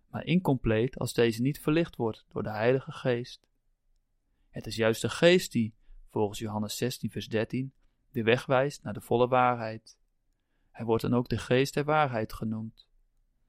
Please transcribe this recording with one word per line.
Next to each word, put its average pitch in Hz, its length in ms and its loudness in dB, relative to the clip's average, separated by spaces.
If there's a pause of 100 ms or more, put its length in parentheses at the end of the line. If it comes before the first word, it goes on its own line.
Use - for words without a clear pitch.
maar - 160 -8
incompleet 131 760 0
als - 140 -4
deze 117 300 2
niet 143 180 -2
verlicht 165 360 0
wordt 113 320 -4
door - 140 -6
de 107 80 -6
Heilige 127 420 0
Geest. - 540 -6 (1040)
Het - 160 -12
is 104 100 -8
juist 110 260 2
de 117 60 0
Geest 175 440 4
die, 113 220 -2 (360)
volgens 104 280 -2
Johannes 107 380 -6
zestien 123 340 -4
vers 101 180 -10
dertien, 123 440 -4 (380)
de 120 120 -4
weg - 240 4
wijst 139 360 0
naar 107 120 -8
de 120 60 -10
volle 123 280 2
waarheid. 123 680 0 (720)
Hij - 140 -10
wordt 113 180 2
dan 139 120 0
ook 120 140 0
de 110 100 0
Geest 131 360 2
der 147 100 -2
waarheid 139 480 0
genoemd. 110 560 -8 (600)